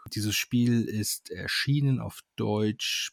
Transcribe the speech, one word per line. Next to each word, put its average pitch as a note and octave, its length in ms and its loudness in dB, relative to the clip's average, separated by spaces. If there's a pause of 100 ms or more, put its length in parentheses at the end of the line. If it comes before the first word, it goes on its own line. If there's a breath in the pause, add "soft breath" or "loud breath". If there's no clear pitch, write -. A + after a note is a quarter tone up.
(140)
Dieses G#2+ 220 0
Spiel A#2+ 480 2
ist - 480 -4
erschienen C3+ 680 0
auf G#2+ 200 -8 (160)
Deutsch G#2+ 760 0